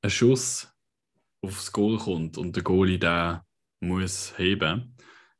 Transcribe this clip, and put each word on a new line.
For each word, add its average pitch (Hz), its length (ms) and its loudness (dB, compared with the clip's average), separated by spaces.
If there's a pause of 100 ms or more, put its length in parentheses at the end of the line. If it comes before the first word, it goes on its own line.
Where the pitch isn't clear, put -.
ein 101 100 -2
Schuss - 640 2 (720)
aufs 95 280 -8
Goal 107 280 2
kommt 82 400 -4
und 87 180 -6
der - 60 -4
Goalie 92 360 4
den 85 420 0 (400)
muss 92 580 -4
heben, 92 580 0 (440)